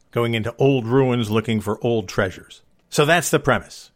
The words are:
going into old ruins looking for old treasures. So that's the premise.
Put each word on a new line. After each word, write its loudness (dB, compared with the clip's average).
going 0
into -4
old 2
ruins 2
looking 0
for -4
old -2
treasures. -6
So 2
that's 2
the 2
premise. -2